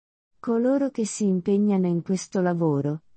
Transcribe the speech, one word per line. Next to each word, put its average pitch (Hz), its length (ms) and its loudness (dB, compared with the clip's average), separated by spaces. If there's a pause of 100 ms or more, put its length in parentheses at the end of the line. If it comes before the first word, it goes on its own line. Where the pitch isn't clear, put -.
(380)
Coloro 254 520 0
che 220 160 -4
si - 180 -6
impegnano 196 600 2
in 170 160 0
questo 190 400 -4
lavoro, 156 640 0 (120)